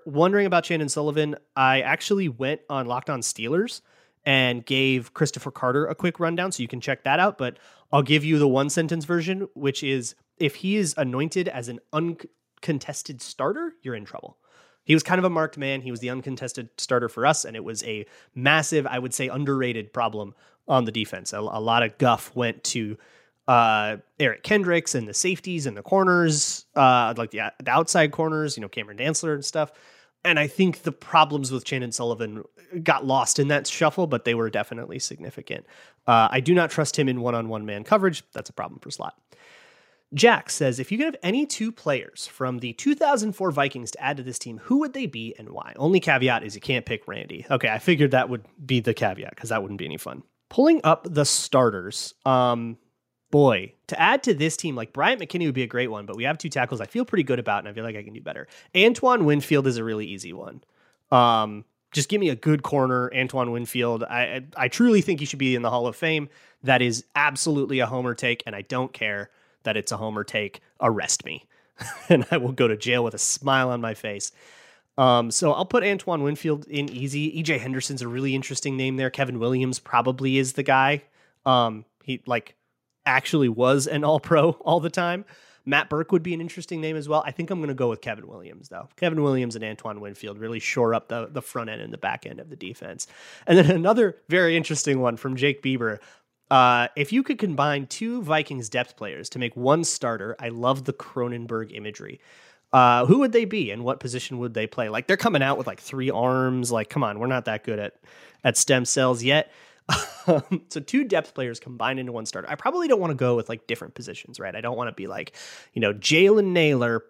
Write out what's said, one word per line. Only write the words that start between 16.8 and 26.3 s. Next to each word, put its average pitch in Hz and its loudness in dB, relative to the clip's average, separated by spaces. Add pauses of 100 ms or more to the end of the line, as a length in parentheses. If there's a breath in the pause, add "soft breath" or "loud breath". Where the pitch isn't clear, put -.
for 113 -2
us, 151 2
and 113 -12
it 104 -12
was 110 -8
a 107 -8 (280 soft breath)
massive, 143 2
I 127 -4
would 123 -6
say, 131 -4
underrated 127 -2
problem 107 -4 (340 soft breath)
on 127 4
the 110 -4
defense. 107 -6
A, 107 -8
a 107 -6
lot 117 4
of 110 -2
guff 120 2
went 120 -2
to, 107 -6 (500 soft breath)
uh, 110 4 (220)
Eric 123 0
Kendricks 180 0
and 117 -4
the 104 -10
safeties 175 -4
and 104 -8
the 101 -12
corners, 175 2 (100)